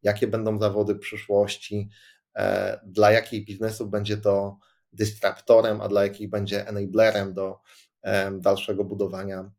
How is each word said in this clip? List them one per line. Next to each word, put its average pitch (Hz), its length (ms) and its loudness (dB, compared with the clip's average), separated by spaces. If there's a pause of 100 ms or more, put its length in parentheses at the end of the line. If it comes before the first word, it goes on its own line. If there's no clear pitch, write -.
jakie 104 240 0
będą 107 320 -2
zawody 104 380 0
przyszłości, 101 920 -2 (480)
e, 98 500 -2
dla 104 240 6
jakich 110 360 2
biznesów 107 440 -6
będzie 104 260 -2
to 101 420 0 (340)
dystraktorem, 107 880 2
a 101 80 -6
dla 98 140 2
jakich 98 280 -4
będzie 101 380 -4
enablerem 101 680 0
do, 95 260 -8 (420)
em, 98 380 -2
dalszego 98 440 0
budowania 95 760 -6